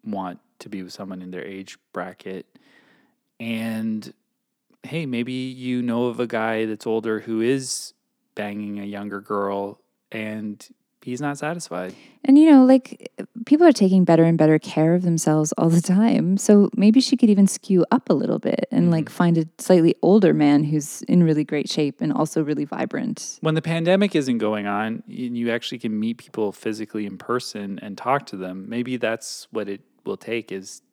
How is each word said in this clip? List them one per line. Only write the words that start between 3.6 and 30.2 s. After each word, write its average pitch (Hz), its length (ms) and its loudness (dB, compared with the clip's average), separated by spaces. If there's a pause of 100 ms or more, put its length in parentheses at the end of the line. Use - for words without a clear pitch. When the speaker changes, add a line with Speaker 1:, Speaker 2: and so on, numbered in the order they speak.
Speaker 1:
hey, 131 220 -8
maybe 120 260 -6
you 127 500 -6
know 120 240 -2
of 120 140 -6
a 123 60 -2
guy 110 400 -4
that's 107 200 -8
older 110 340 -2
who 110 200 -4
is 127 540 -4 (400)
banging 104 460 -10
a 101 40 -12
younger 101 360 -10
girl 101 600 -6 (300)
and 107 560 -10 (360)
he's 123 180 -10
not 143 180 -6
satisfied. 170 560 -8 (300)
Speaker 2:
And, 277 140 6
you 320 120 8
know, 269 140 10
like, - 460 2 (360)
people 311 200 6
are 302 60 8
taking 190 320 4
better 165 200 6
and 165 140 4
better 156 200 6
care 160 360 0
of 180 80 0
themselves 156 500 0
all - 160 2
the 165 120 4
time. 190 560 2
So 202 400 6
maybe 220 240 6
she 254 160 0
could 240 120 4
even 196 200 6
skew 185 420 2
up - 180 0
a - 60 2
little - 240 -2
bit - 320 -2
and, 170 140 2
Speaker 1:
Mm-hmm. 170 80 4
Speaker 2:
like, 160 180 0
find 170 280 2
a 160 80 0 (120)
slightly 170 440 4
older 185 300 4
man 147 320 4
who's 147 380 -6
in 175 220 4
really 151 200 2
great - 240 -6
shape 147 320 -4
and 156 120 -2
also 156 300 -2
really 147 220 -4
vibrant. - 760 -8
Speaker 1:
When 156 160 -2
the 156 60 -2
pandemic 175 520 0
isn't 131 240 0
going 107 280 -2
on 107 420 -4
and 120 280 -10
you 117 140 -4
actually 117 280 -6
can 110 200 -6
meet 113 200 -4
people 104 340 -6
physically 107 540 -8
in 95 120 -12
person 104 640 -8
and 104 160 -14
talk 139 280 -4
to 104 100 -14
them, 92 320 -10
maybe 123 280 -6
that's 113 540 -6
what 104 180 -6
it 98 120 -10 (240)
will 98 120 -8
take 117 360 -10